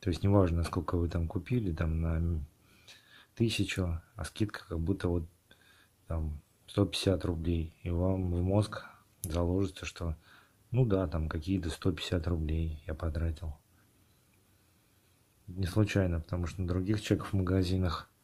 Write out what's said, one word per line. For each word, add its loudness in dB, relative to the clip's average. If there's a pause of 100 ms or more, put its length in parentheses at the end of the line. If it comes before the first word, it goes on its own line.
То -2
есть 0
неважно, 6
сколько -2
вы 2
там -2
купили, -2
там 0
на 0 (920)
тысячу, 0 (140)
а -8
скидка -4
как -4
будто 0
вот 0 (800)
там -4 (260)
сто 2
пятьдесят 0
рублей. -2
И -4
вам 0
в 0
мозг 0 (380)
заложится, 0
что -6 (540)
ну 4
да, 4
там -2
какие-то -2
сто -2
пятьдесят -2
рублей -2
я -6
потратил. -4 (1900)
Не -4
случайно, 2
потому -4
что -6
на -2
других 0
чеках 0
в 0
магазинах 2 (160)